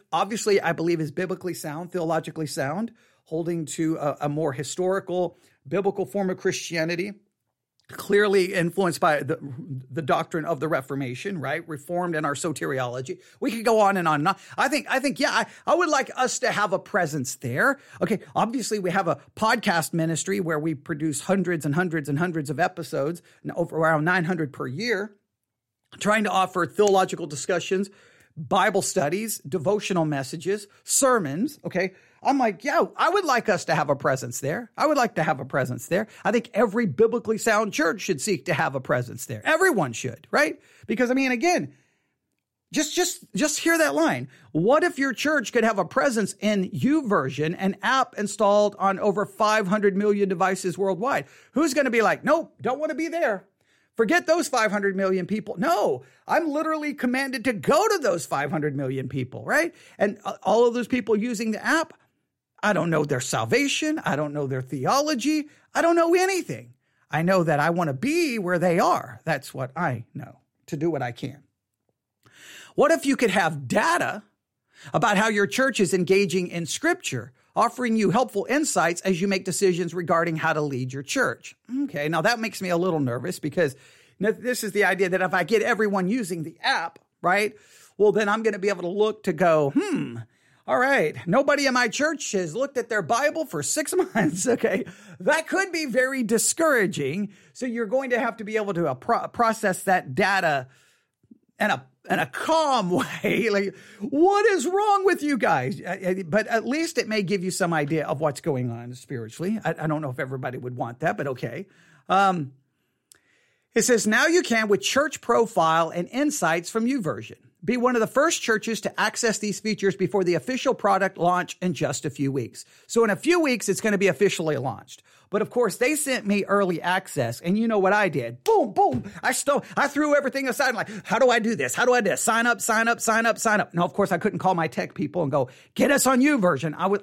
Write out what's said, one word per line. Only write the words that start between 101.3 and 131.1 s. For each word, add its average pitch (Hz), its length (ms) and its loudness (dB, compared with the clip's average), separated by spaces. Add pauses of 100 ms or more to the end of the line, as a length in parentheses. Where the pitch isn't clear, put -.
and, 208 160 0
uh, 123 60 -2 (300)
in 185 100 2
a 156 60 -2
calm 277 640 0
<laughs> 175 340 -2
way. 214 260 0
Like, 202 260 0 (240)
"What 370 480 4
is 370 180 2
wrong 392 400 2
with 349 180 2
you 294 140 0
guys?" 160 480 0
I, 180 60 -8
I, 190 320 -4
but 196 240 0
at 226 180 0
least 320 320 -2
it 160 100 -2
may 214 160 -2
give 185 200 -2
you 185 80 -4
some 175 220 0
idea 151 320 0
of - 140 -4
what's 147 220 -2
going 127 300 -2
on 120 240 -12
spiritually. 147 680 -6
I, 160 160 -2
I 151 80 -4
don't 156 140 -2
know 147 80 -6
if 127 100 -8
everybody 131 380 -6
would 123 180 -10
want 123 260 -8
that, 196 160 0
but 143 100 -6
okay. 135 400 -8 (400)
Um, 185 460 2 (1200)
it 233 80 4
says, 233 240 2
"Now 240 200 4
you 339 140 4
can 226 260 0
with 202 140 4
church - 400 0
profile 165 680 2
and 175 200 -6
insights 185 600 0
from 226 160 -2
YouVersion." 160 520 -4 (260)
Be 226 140 0
one 247 180 2
of 233 40 2
the 220 80 2
first 320 340 2
churches 220 400 0
to - 180 -4
access 214 400 0
these 208 200 -4
features 202 360 0
before 190 280 0
the 175 120 2
official 247 380 -2
product 190 440 2
launch 180 440 0
in 180 120 0
just 135 320 -4
a 151 40 -6
few 135 220 -2
weeks. 127 320 -6 (240)
So 233 160 4
in 220 60 4
a 196 60 0
few 339 260 2
weeks, 262 260 0
it's 190 140 -2
gonna 208 160 2
be 190 100 2
officially 175 500 0
launched. 123 460 -10 (260)
But 214 140 0
of - 80 -4
course, 240 260 0
they 294 180 2
sent 254 300 -2
me 202 200 2
early 185 360 2
access, 151 580 -2
and 180 180 0
you 226 100 0
know 220 100 2
what 190 160 4
I 208 160 2
did? 123 340 -6
Boom, 370 300 4
boom. 285 300 2 (180)
I 240 120 2
stole, 277 300 0 (140)
I 277 100 4
threw 285 280 2
everything 269 320 0
aside, 254 260 0
like, 185 160 -6 (160)
"How 220 140 0